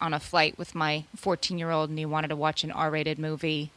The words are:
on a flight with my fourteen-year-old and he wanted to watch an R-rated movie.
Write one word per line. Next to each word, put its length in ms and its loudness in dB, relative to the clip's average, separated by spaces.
on 140 0
a 40 0
flight 400 2
with 160 -8
my 300 0
fourteen-year-old 760 0
and 80 -2
he 80 -2
wanted 220 0
to 80 -2
watch 280 0
an 80 -4
R-rated 460 0
movie. 580 -2